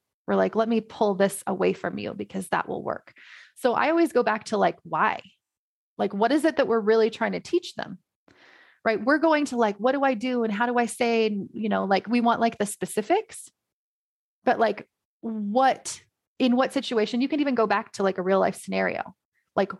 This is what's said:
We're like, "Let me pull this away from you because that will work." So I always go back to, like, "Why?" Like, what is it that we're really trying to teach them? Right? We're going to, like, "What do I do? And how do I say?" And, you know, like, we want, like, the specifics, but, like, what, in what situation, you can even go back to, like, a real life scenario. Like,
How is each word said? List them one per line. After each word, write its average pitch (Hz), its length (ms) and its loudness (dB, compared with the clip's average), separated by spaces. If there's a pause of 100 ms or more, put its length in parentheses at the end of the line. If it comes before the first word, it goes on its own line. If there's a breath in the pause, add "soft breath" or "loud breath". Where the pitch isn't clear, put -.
(280)
We're 202 80 0
like, 190 220 2
"Let 220 100 2
me 226 140 2
pull 214 340 0
this 190 320 0
away 185 240 0
from - 260 -6
you - 160 -8
because 196 360 -10
that - 180 -2
will - 160 -8
work." - 300 -8 (420 loud breath)
So 240 180 0
I 254 180 2
always 330 200 2
go 247 120 2
back 214 220 -2
to, 220 120 -4
like, 180 260 2
"Why?" 165 380 -2 (760)
Like, 202 160 -2
what 220 200 2
is 294 100 2
it 311 140 2
that 269 100 2
we're 226 140 2
really 220 280 4
trying 220 220 -4
to 180 80 -6
teach - 360 -4
them? - 220 -10 (840 soft breath)
Right? 220 180 0
We're 277 180 2
going 302 260 2
to, 254 100 -8
like, 214 220 2
"What 247 160 0
do 277 100 0
I 269 120 2
do? 240 280 -2
And 220 80 -2
how 208 140 -2
do 240 120 0
I 240 80 2
say?" 226 420 0
And, 202 260 -4
you 214 160 -4
know, 196 160 0
like, 196 240 2
we 240 100 2
want, 233 220 2
like, 233 160 0
the 208 80 -2
specifics, - 840 -4 (960)
but, 240 160 2
like, 214 260 0 (360)
what, 220 800 -2 (380)
in 247 180 4
what 262 160 0
situation, 240 480 -2
you 277 80 -2
can 311 100 -2
even 285 160 0
go 226 120 2
back 208 260 -2
to, 202 100 -4
like, 190 140 0
a 190 40 -6
real 190 200 2
life 185 160 0
scenario. 190 580 -4 (400)
Like, 196 240 0